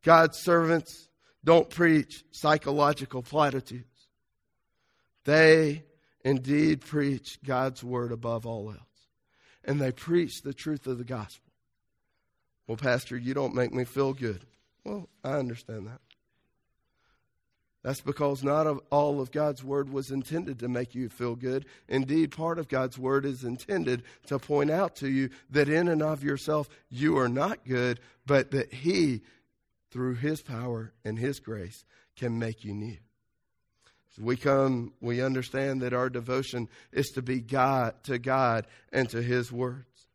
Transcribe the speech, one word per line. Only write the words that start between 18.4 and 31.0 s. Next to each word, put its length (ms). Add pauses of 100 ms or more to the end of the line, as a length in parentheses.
not 220
of, 240
all 320
of 100
God's 320
word 300
was 160
intended 500
to 80
make 280
you 140
feel 260
good. 320 (200)
Indeed, 440
part 260
of 120
God's 280
word 260
is 200
intended 580 (240)
to 140
point 320
out 240
to 120
you 220 (220)
that 180
in 180
and 140
of 220
yourself, 440 (220)
you 300
are 100
not 340
good, 360 (260)
but 240
that 240
he, 480 (680)
through 240
his 260
power 500 (140)